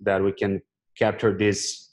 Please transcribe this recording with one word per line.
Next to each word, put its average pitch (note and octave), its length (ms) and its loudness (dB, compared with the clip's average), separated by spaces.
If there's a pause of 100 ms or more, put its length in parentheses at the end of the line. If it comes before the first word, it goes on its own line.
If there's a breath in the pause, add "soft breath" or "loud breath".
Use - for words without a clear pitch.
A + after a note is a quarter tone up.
that G2 220 2
we G2 80 2
can G2 300 -2 (340)
capture G#2+ 400 0
this G2+ 580 -2